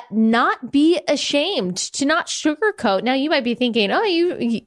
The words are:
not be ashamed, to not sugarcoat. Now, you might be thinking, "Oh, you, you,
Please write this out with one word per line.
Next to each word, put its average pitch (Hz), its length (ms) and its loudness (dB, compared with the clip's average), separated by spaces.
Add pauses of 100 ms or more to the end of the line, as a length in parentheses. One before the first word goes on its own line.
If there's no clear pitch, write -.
(100)
not 226 600 0
be 311 340 4
ashamed, 285 720 -2
to - 300 -4
not 320 220 0
sugarcoat. 302 760 0
Now, 247 100 0
you 269 160 0
might 294 160 0
be 240 100 0
thinking, 226 360 0
"Oh, 381 140 0
you, 349 340 0
you, 233 280 -2